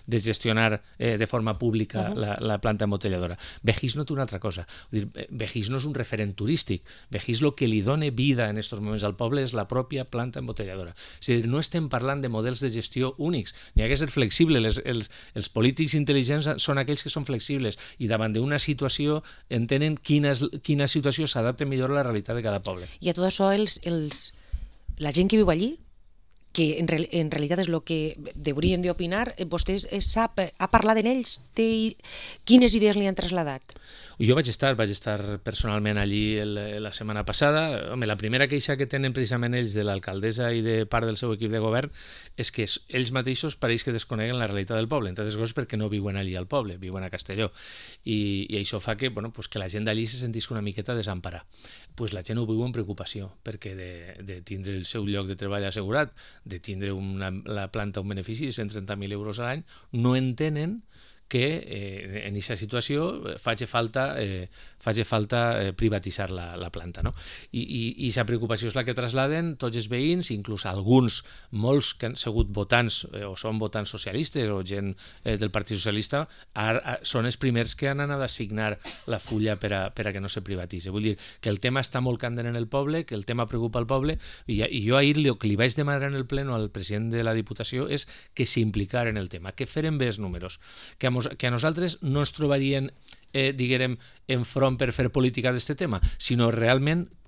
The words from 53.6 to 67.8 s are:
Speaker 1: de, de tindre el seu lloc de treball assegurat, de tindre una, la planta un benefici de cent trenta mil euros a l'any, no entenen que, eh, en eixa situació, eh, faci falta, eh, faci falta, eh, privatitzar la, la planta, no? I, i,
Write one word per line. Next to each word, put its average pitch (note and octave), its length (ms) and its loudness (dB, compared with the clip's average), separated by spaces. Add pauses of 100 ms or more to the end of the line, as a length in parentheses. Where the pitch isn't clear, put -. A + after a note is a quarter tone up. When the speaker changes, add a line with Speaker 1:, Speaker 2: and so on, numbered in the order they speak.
Speaker 1:
de, F2+ 140 -12 (300)
de F#2+ 220 -10
tindre G2 340 -6
el F#2 80 -4
seu G#2 240 -4
lloc G2 240 -2
de F#2 80 -6
treball G2+ 240 -2
assegurat, G#2 480 0 (320)
de F#2+ 160 -10
tindre G2 320 -6
una, F#2+ 400 -4 (120)
la G2+ 280 -6
planta G#2 320 -4
un G2+ 80 -4
benefici A2 360 -6
de A2+ 80 -4
cent A2 160 -4
trenta G2+ 280 -6
mil G2 160 -4
euros G#2 240 -6
a A#2+ 80 -4
l'any, D3 160 -6 (280)
no A#2+ 240 4
entenen D3+ 680 -2 (480)
que, C#3 320 2
eh, G2 640 -8
en G2+ 80 -4
eixa G2+ 240 -2
situació, B2 460 -2 (260)
eh, E2 80 -8
faci A2+ 320 -2
falta, C3 480 0
eh, F#2+ 300 -4 (340)
faci A2 240 2
falta, A#2 560 2
eh, G2 160 -2
privatitzar G2 560 0
la, F2 240 -8
la F2 160 -8
planta, E2+ 320 -6
no? - 60 -2 (400)
I, A#2 80 -2
i, A#2 220 -4 (200)